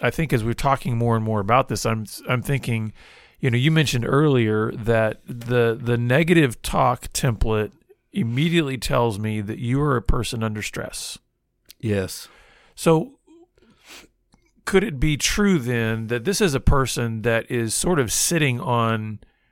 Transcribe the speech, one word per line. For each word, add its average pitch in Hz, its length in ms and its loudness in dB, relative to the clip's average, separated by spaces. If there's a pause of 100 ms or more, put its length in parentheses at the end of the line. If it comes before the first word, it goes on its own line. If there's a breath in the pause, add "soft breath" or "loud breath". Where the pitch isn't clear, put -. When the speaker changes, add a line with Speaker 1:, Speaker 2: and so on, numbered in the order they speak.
Speaker 1:
I 120 80 0
think 151 240 -2
as 113 100 2
we're 113 120 0
talking 135 420 0
more 117 180 2
and 110 80 0
more 110 180 -2
about 120 260 2
this, - 180 -4
I'm, 113 200 -2 (220)
I'm 123 140 0
thinking, 117 500 -4 (480 soft breath)
you 156 120 0
know, 117 60 2
you 131 120 2
mentioned 143 380 2
earlier 117 640 4
that 110 560 0
the, 120 520 0
the 120 180 0
negative 139 680 4
talk - 500 -2
template 110 580 0 (440)
immediately 143 640 0
tells 120 420 0
me 107 220 -4
that 101 180 -8
you 127 220 -2
are 143 160 0
a 113 40 -4
person 117 420 0
under 107 180 -4
stress. - 560 -10 (640)
Speaker 2:
Yes. 98 480 -4 (480 soft breath)
Speaker 1:
So 170 440 2 (1500 loud breath)
could 190 180 2
it 139 160 -6
be 151 180 0
true 196 420 2
then 113 480 -2
that 120 160 -4
this 196 180 -2
is 175 120 2
a 131 60 0
person 120 640 2
that 113 280 0
is 117 220 -2
sort 175 260 0
of 113 120 0
sitting 143 480 0
on 113 600 -2 (320)